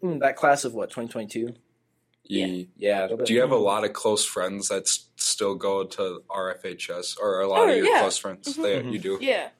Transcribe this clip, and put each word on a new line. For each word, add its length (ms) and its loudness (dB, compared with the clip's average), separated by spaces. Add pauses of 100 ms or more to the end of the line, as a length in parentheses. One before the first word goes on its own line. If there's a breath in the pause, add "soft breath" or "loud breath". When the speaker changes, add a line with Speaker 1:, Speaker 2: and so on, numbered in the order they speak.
Speaker 1:
"Mm, 200 -2
that 160 2
class 260 4
of 100 -4
what, 180 -6
twenty 180 -8
twenty-two?" 460 -6 (720)
Speaker 2:
Yeah. 200 -2
Speaker 3:
Ye- 320 -6
Speaker 1:
Yeah, 300 2
they'll 100 -4
be 80 -2
Speaker 3:
Do 80 2
you 80 6
Speaker 1:
like, 80 4
Speaker 3:
have 80 4
a 40 4
Speaker 1:
"Mm." 40 4
Speaker 3:
lot 200 2
of 80 -2
close 300 0
friends 460 -4
that 140 -2
s-, 320 -2
still 400 0
go 280 0
to 460 -6
R 220 -4
F 120 -10
H 260 -8
S, 300 -8
or 220 2
a 60 2
lot 140 6
Speaker 2:
Oh, 80 8
Speaker 3:
of 60 4
your 120 4
Speaker 2:
yeah. 140 6
Speaker 3:
close 160 2
friends 360 -10
Speaker 2:
Mm-hmm. 80 -6
Speaker 3:
that 220 0
Speaker 1:
Mm-hmm. 80 -6
Speaker 3:
you 80 -4
do? 200 -4
Speaker 2:
Yeah. 300 -2 (100)